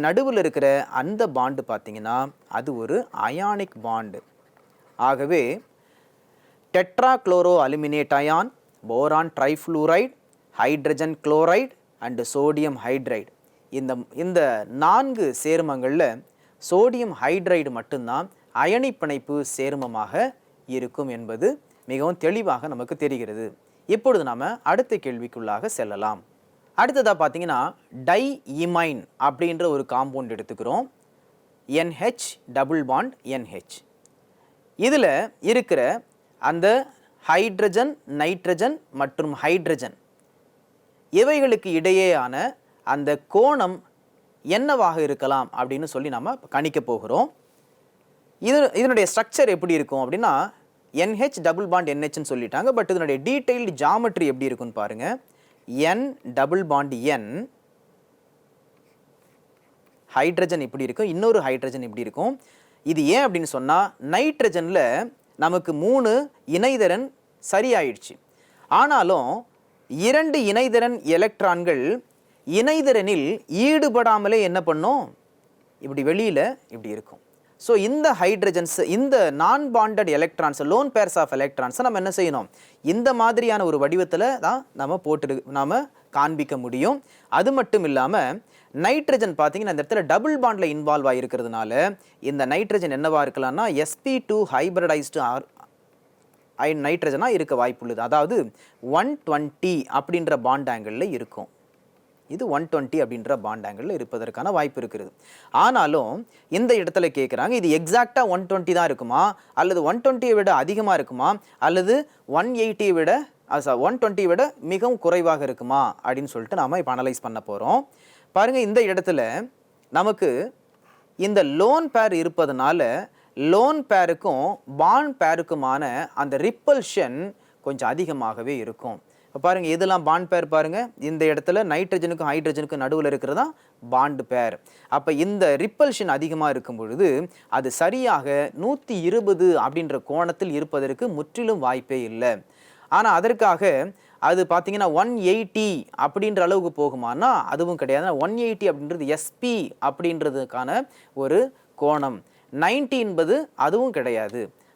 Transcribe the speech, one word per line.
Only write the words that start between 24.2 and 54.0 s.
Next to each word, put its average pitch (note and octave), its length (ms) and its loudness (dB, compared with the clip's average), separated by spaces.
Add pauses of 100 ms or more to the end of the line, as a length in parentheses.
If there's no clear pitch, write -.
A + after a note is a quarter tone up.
நாம C3+ 300 -6 (120)
அடுத்த A3 340 2
கேள்விக்குள்ளாக A#2 640 -6 (100)
செல்லலாம். G#2 440 -4 (640)
அடுத்ததா B3+ 300 2 (100)
பாத்தீங்கன்னா D#3 360 -2 (520)
டைஇமைன் E3+ 920 -2 (240)
அப்படின்ற E3 380 0 (100)
ஒரு C3+ 100 -2 (100)
காம்பவுண்ட் C3 420 -4
எடுத்துக்கிறோம். B2 500 -4 (920)
என் E3+ 200 -2
ஹெச் A#3+ 280 -4 (300)
டபுள் C#3+ 320 -2
பாண்ட் G3+ 220 0 (220)
என் B2 180 -8
ஹெச். - 240 -16 (1120)
இதுல C4+ 200 4 (440)
இருக்கிற A3+ 300 2 (720)
அந்த E3+ 160 0 (640)
ஹைட்ரஜன், G3+ 640 2 (300)
நைட்ரஜன் F3+ 560 -2 (240)
மற்றும் C#3+ 400 -4
ஹைட்ரஜன் D#3 540 -2 (1200)
இவைகளுக்கு C4 500 2 (100)
இடையேயான E3+ 540 4 (600)
அந்த C#3+ 160 -2 (240)
கோணம் G#3+ 440 4 (800)
என்னவாக A#3 500 2
இருக்கலாம் C3+ 420 -2 (120)
அப்படின்னு C3+ 340 -4
சொல்லி C#3 220 -6
நாம F#3 200 -6 (200)
கணிக்க D3+ 240 -2 (100)
போகிறோம். A#2+ 380 0 (1200)
இது, C#4 100 4 (220)
இதனுடைய A#3+ 320 4
ஸ்ட்ரக்சர் A3 440 2
எப்படி E3+ 240 0
இருக்கும் C3+ 240 -4
அப்படின்னா E3+ 300 0 (680)
என் G#3+ 180 0
ஹெச் C#4 260 -2
டபுள் F3 240 0
பாண்ட் F3+ 220 0
என் C#3+ 120 -4
ஹெச்னு D3 260 -8
சொல்லிட்டாங்க. B2+ 460 -2
But G#3 160 0
இதனுடைய D#3 340 0
டீடைல்டு B3 540 -2
ஜியாமெட்ரி F#3 520 2